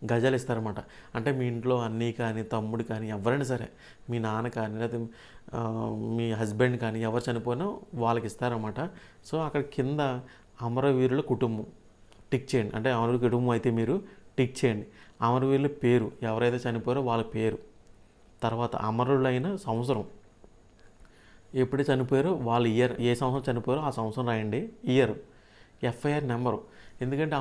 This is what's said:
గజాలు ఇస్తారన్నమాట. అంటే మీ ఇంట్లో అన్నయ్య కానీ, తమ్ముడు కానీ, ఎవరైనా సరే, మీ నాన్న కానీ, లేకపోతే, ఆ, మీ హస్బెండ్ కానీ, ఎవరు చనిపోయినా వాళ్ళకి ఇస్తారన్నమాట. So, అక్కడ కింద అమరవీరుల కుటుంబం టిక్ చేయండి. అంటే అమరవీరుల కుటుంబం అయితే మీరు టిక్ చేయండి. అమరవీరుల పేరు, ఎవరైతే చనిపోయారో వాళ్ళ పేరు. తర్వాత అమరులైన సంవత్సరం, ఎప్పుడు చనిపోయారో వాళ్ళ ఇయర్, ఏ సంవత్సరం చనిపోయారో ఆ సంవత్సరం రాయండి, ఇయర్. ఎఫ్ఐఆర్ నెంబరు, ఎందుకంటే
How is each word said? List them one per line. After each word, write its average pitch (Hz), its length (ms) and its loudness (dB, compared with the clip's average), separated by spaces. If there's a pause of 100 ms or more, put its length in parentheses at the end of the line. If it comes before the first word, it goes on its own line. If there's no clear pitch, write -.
(120)
గజాలు 123 280 4
ఇస్తారన్నమాట. 110 400 -4 (380)
అంటే 117 200 -2
మీ 127 60 0 (100)
ఇంట్లో 120 220 0 (120)
అన్నయ్య 113 340 -2
కానీ, 113 200 -2 (120)
తమ్ముడు 113 360 -2
కానీ, 110 160 -4 (120)
ఎవరైనా 123 340 0
సరే, 113 160 -4 (420)
మీ 120 160 -2
నాన్న 110 220 -2 (100)
కానీ, 110 240 -2
లేకపోతే, 117 160 -2 (600)
ఆ, 117 40 -2 (560)
మీ 117 80 0 (140)
హస్బెండ్ 113 440 2
కానీ, 113 160 -2 (100)
ఎవరు 120 200 0
చనిపోయినా 120 380 -2 (360)
వాళ్ళకి 117 280 0
ఇస్తారన్నమాట. 113 480 -4 (500)
So, 151 80 -2 (100)
అక్కడ 143 160 -2 (140)
కింద 143 240 0 (640)
అమరవీరుల 131 560 4 (100)
కుటుంబం 113 320 0 (640)
టిక్ 131 200 0
చేయండి. 110 260 0
అంటే 113 200 0
అమరవీరుల 117 300 2
కుటుంబం 123 280 2
అయితే 117 140 0 (100)
మీరు 113 160 2 (420)
టిక్ 127 220 2
చేయండి. 110 260 2 (420)
అమరవీరుల 135 420 4 (120)
పేరు, 120 260 4 (220)
ఎవరైతే 120 360 2
చనిపోయారో 123 440 0
వాళ్ళ 113 140 2 (120)
పేరు. 110 220 0 (880)
తర్వాత 113 300 0 (160)
అమరులైన 127 580 2 (180)
సంవత్సరం, 113 380 0 (1600)
ఎప్పుడు 131 260 0
చనిపోయారో 135 420 4 (160)
వాళ్ళ 120 180 4 (100)
ఇయర్, 120 180 4 (160)
ఏ - 100 6
సంవత్సరం 131 300 0
చనిపోయారో 123 380 0
ఆ 135 100 -2
సంవత్సరం 113 340 -2
రాయండి, 110 300 0 (320)
ఇయర్. 123 200 6 (760)
ఎఫ్ఐఆర్ 147 420 -2
నెంబరు, 117 280 0 (440)
ఎందుకంటే 147 380 0